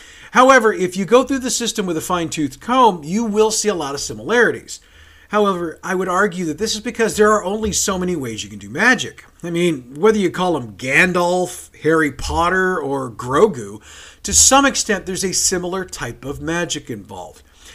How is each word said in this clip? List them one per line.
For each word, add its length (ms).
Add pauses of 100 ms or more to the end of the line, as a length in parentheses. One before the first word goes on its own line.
(320)
However, 400
if 240
you 80
go 220
through 140
the 120
system 340
with 120
a 40
fine-tooth 600
comb, 420
you 220
will 260
see 160
a 80
lot 180
of 60
similarities. 800 (500)
However, 540
I 120
would 140
argue 360
that 140
this 160
is 60
because 360
there 140
are 120
only 280
so 260
many 180
ways 280
you 80
can 80
do 100
magic. 560 (160)
I 80
mean, 460
whether 240
you 100
call 260
'em 180
Gandalf, 1080
Harry 300
Potter, 680
or 300
Grogu, 720 (400)
to 100
some 320
extent 440
there's 160
a 100
similar 520
type 380
of 160
magic 480
involved. 540 (340)